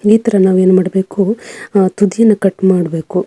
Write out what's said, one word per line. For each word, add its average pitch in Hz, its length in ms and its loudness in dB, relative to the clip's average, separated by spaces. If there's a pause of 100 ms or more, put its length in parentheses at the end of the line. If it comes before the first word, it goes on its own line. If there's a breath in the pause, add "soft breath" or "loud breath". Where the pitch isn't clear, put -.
ಈ 214 120 4
ಥರ 220 200 -2
ನಾವೇನು 185 360 2
ಮಾಡಬೇಕು, 190 640 -2 (400 loud breath)
ಆ, 196 120 2
ತುದಿಯನ್ನು 208 480 0
ಕಟ್ - 280 -4
ಮಾಡಬೇಕು. 180 640 -2